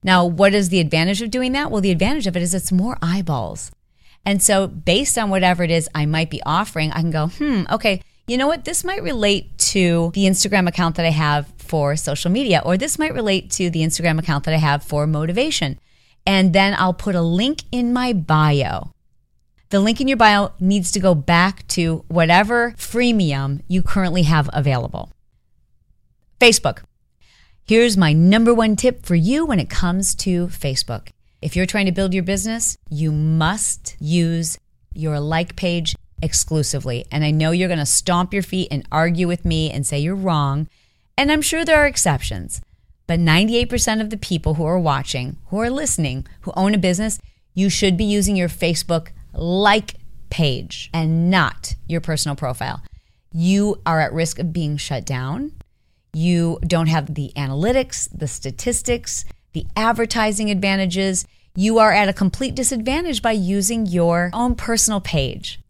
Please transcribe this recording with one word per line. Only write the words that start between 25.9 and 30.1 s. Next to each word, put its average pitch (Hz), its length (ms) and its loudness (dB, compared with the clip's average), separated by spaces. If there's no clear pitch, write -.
Facebook. 214 460 4
Here's 226 320 4
my 165 160 4
number 208 420 6
one 220 220 2
tip - 280 0
for 175 120 2
you 247 280 2
when 269 140 0
it 139 100 -2
comes 185 460 0